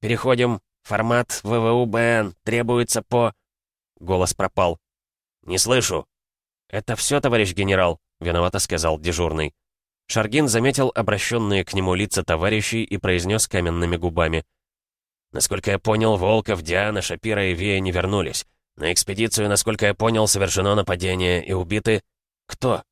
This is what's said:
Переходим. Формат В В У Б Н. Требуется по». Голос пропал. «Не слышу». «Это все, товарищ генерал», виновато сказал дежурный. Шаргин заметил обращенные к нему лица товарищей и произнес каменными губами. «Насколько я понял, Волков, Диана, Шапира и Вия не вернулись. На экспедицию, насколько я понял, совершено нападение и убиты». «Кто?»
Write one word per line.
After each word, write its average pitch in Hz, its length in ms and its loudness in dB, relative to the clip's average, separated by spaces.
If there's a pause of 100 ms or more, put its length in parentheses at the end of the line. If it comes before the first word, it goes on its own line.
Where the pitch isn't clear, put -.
Переходим. 120 600 2 (220)
Формат 113 600 0
В 104 60 -6
В 113 240 2
У 123 140 2
Б 113 140 -2
Н. 113 340 2 (100)
Требуется 117 580 0
по». 117 320 2 (640)
Голос 90 360 0
пропал. 90 440 0 (640)
«Не 90 140 -4
слышу». 95 500 0 (640)
«Это 107 280 -6
все, - 240 0
товарищ 110 340 2
генерал», 95 440 2 (220)
виновато 87 380 0
сказал 80 400 0
дежурный. 78 560 -2 (560)
Шаргин 113 380 0
заметил 127 440 2
обращенные 101 720 0
к - 80 -14
нему 92 220 0
лица 95 300 -2
товарищей 104 580 -2
и 101 140 -6
произнес 92 500 0
каменными 85 500 -2
губами. 82 480 0 (840)
«Насколько - 400 -4
я 98 80 0
понял, 110 380 2
Волков, 101 460 0
Диана, 98 380 0
Шапира 101 460 -4
и 92 80 0
Вия 95 240 -2
не 95 140 -2
вернулись. 92 520 -2 (300)
На 78 180 -2
экспедицию, 104 560 -2
насколько 104 380 0
я 101 80 2
понял, 110 320 2
совершено 98 480 0
нападение 92 720 0
и - 60 -4
убиты». 98 500 0 (440)
«Кто?» 113 460 -2